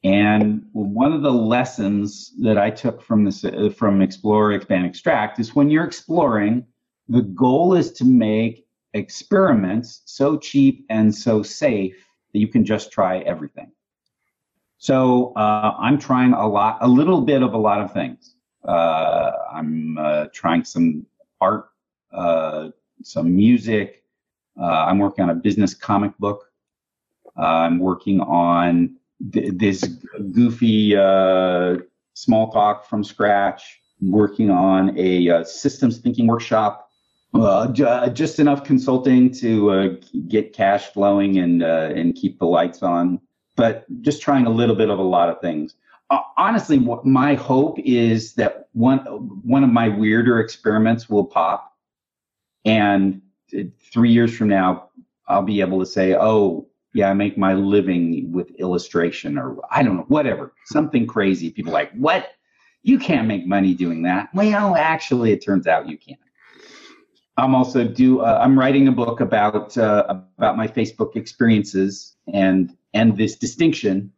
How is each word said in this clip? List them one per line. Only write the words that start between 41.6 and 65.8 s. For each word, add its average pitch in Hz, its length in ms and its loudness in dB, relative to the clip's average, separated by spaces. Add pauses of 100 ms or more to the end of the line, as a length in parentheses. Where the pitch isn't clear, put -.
uh, 80 320 -2
and 85 220 -2
keep - 220 -6
the 90 80 -2
lights 85 360 0
on, 87 380 -2 (340)
but - 300 0 (180)
just 147 200 -2
trying 135 240 2
a 113 40 0
little 113 240 2
bit 107 140 0
of 101 100 -2
a 95 40 -2
lot 90 260 2
of 82 120 -6
things. 78 360 -8 (340)
Uh, - 100 0 (160)
honestly, 185 420 0
what - 280 -2
my 135 280 2
hope 135 460 0
is 117 540 0
that - 380 -4
one, 127 260 2 (460)
one 135 180 2
of 127 80 4
my 117 180 2
weirder 110 520 2
experiments 110 680 0
will 104 160 2
pop, - 520 -4 (880)
and 101 560 2 (300)
th-, 95 160 -8 (260)
three 120 180 4
years 117 240 4
from 107 140 0
now, 92 400 0 (380)
I'll 98 160 0
be 101 180 -2
able 92 200 0
to 92 60 -2
say, 92 280 0
"Oh, 101 520 2 (280)
yeah, 98 160 2
I 98 40 0
make 101 220 -2
my 95 160 0
living 87 800 0
with 90 260 -6
illustration," 85 800 -4
or 67 220 -10 (120)
I 143 120 0
don't 104 140 0
know, 85 120 -8
whatever, - 460 -2 (120)
something 147 400 -2
crazy. 92 440 -2
People 85 220 -10
are - 20 -6
like, - 180 -2
"What? 151 380 -2 (520)
You 254 160 4
can't 127 280 0
make 95 200 -4
money 95 280 2
doing 85 280 -4
that." 90 300 -4
Well, 202 440 0
actually, 151 560 0
it - 120 -2
turns 98 220 -2
out - 220 0